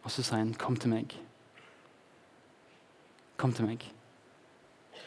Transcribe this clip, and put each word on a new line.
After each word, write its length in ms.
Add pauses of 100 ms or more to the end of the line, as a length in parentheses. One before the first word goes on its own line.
Og 100
så 80
sier 160
han, 160
«Kom 220
til 180
meg. 180 (2250)
Kom 160
til 140
meg. 160 (1200)